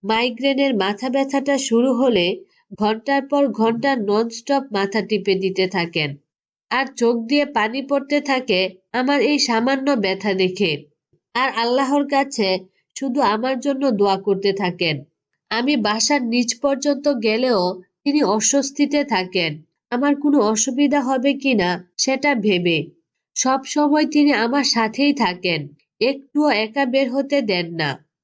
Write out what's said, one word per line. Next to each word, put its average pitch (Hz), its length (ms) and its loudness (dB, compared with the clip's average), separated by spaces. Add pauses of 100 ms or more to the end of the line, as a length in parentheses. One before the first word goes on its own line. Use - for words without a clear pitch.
মাইগ্রেনের 247 720 0
মাথা 202 340 -2
ব্যথাটা 269 480 0
শুরু 254 360 2
হলে 226 500 0 (300)
ঘন্টার 226 540 -2
পর 285 200 2
ঘন্টা 233 480 0
ননস্টপ 226 760 -2
মাথা 202 300 -2
টিপে 208 340 0
দিতে 185 320 0
থাকেন। 170 480 -4 (540)
আর 262 160 0 (100)
চোখ 240 200 2
দিয়ে 262 300 0
পানি 247 360 -2
পড়তে 277 400 -2
থাকে 254 480 0 (220)
আমার 262 300 0
এই 294 180 2
সামান্য 262 520 0
ব্যথা 196 420 0
দেখে। 185 500 0 (500)
আর 254 160 0
আল্লাহর 262 580 0
কাছে 269 520 0 (400)
শুধু 269 220 -2
আমার 240 380 0
জন্য 277 320 0
দোয়া 202 260 2
করতে 196 360 0
থাকেন। 175 500 -4 (460)
আমি 254 280 0
বাসার 226 460 0
নিচ 233 360 -2
পর্যন্ত 285 540 0 (100)
গেলেও 214 580 0 (220)
তিনি 285 200 2
অস্বস্তিতে 277 800 0
থাকেন, 180 580 -2 (280)
আমার 277 260 0
কোনো 285 240 2
অসুবিধা 247 600 2
হবে 262 320 0
কিনা 196 540 0 (100)
সেটা 269 380 0
ভেবে। 175 500 2 (500)
সব 262 280 0
সময় 294 420 2
তিনি 294 280 4
আমার 233 300 0
সাথেই 233 500 0
থাকেন, 180 540 -2 (320)
একটুও 285 500 0
একা 220 360 0
বের 254 260 0
হতে 277 300 0
দেন 175 340 -2
না। 147 380 -4 (100)